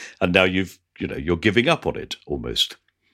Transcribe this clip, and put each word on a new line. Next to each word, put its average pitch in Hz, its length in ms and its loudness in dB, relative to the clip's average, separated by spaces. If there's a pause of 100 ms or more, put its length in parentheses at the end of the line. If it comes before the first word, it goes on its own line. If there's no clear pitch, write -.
(220)
And 90 120 2
now 92 100 8
you've, 92 360 -2 (200)
you 95 80 -6
know, 92 100 -8
you're 87 200 0
giving 110 300 2
up 165 180 0
on 73 120 -2
it - 180 -12 (100)
almost. 60 520 -4 (360)